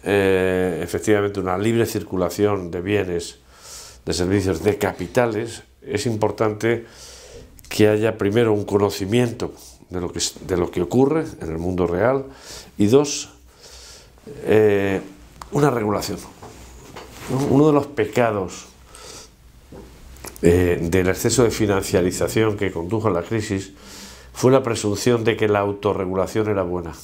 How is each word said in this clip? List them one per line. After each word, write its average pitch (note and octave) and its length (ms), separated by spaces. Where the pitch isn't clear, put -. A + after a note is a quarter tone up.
eh, F#2 760
efectivamente G2+ 580
una F#2 180
libre A2+ 280
circulación F#2+ 840
de F2+ 100
bienes, F#2 580
de F2 100
servicios, F2+ 480
de G2+ 160
capitales, A2 840
es G#2+ 240
importante G#2+ 800
que G#2+ 200
haya G#2+ 280
primero G#2+ 360
un G#2 120
conocimiento G2+ 880
de F2+ 100
lo F2 100
que - 80
es, - 160
de F#2 100
lo F2 140
que F2+ 120
ocurre C#3 420
en D#2+ 100
el D#2+ 80
mundo F2+ 280
real A#2 380
y - 80
dos, C#3 440
eh, G2+ 560
una C#3+ 180
regulación. G#2 480
Uno D3 160
de D3+ 60
los C#3+ 140
pecados, G#2+ 800
eh, F2 380
del F2+ 280
exceso A#2 360
de G#2+ 60
financiarización G2 1040
que G2 140
condujo G2+ 380
a - 20
la E2+ 120
crisis G2 500
fue B2+ 200
la C3 100
presunción A2 600
de A2 120
que A2 120
la G#2 120
autorregulación F#2+ 880
era G2 140
buena F2 300